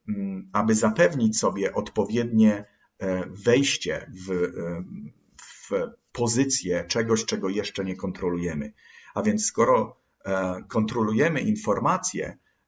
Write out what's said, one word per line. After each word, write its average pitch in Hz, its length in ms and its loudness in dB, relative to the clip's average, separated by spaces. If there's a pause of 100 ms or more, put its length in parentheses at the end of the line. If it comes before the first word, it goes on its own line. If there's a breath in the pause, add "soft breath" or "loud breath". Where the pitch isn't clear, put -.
mm, 98 460 -4
aby 107 220 4
zapewnić 113 640 2
sobie 98 340 0
odpowiednie, 107 920 2 (340 loud breath)
e, 92 300 -2
wejście 117 800 0 (140)
w, 95 60 -4
e, 87 520 -2 (580)
w - 300 -16 (400)
pozycję 113 760 0
czegoś, 113 380 0
czego 98 240 -2
jeszcze 101 360 -4
nie 92 100 -4
kontrolujemy. 87 800 -4 (420 loud breath)
A 104 60 -2
więc 107 240 2
skoro, 117 520 2 (280)
e, 92 420 -2
kontrolujemy 117 720 0
informacje, 107 960 -2 (300)